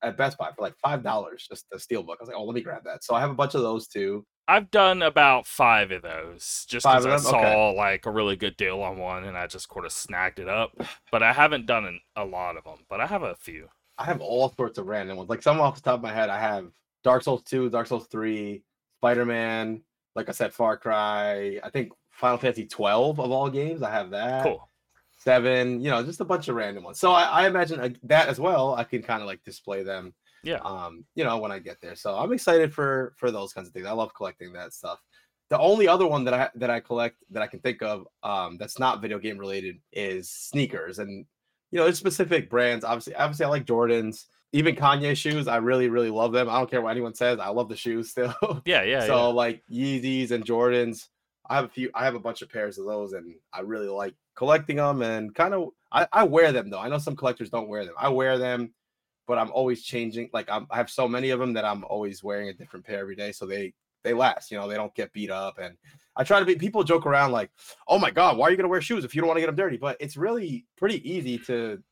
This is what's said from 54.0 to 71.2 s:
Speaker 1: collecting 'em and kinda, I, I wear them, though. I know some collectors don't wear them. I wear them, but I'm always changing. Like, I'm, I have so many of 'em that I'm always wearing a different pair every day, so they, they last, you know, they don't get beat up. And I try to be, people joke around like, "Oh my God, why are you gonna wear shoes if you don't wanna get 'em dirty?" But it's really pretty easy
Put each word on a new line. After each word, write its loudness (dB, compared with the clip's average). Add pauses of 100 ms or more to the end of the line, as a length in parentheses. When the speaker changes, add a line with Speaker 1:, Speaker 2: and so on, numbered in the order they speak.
Speaker 1:
collecting 2
'em 0
and -4
kinda, 0 (240)
I, 4
I 6
wear 6
them, -2
though. -8
I -6
know -2
some -6
collectors -4
don't -4
wear -6
them. -14
I 0
wear 2
them, -2 (540)
but 0
I'm -2
always 0
changing. -6
Like, -6
I'm, -4
I -4
have 0
so -2
many -2
of -2
'em -2
that -2
I'm -4
always -6
wearing -6
a -12
different -20
pair -8
every -10
day, -8
so -12
they, -8 (300)
they 0
last, 2
you -8
know, -6
they -6
don't -6
get -6
beat -8
up. -8
And -14 (400)
I 2
try 6
to 2
be, 4
people 0
joke 4
around 4
like, -2 (360)
"Oh 6
my 2
God, 6
why 6
are 6
you 4
gonna 2
wear 2
shoes -4
if -8
you 0
don't 2
wanna 2
get 2
'em -4
dirty?" -2
But -4
it's -10
really -4 (120)
pretty -2
easy -4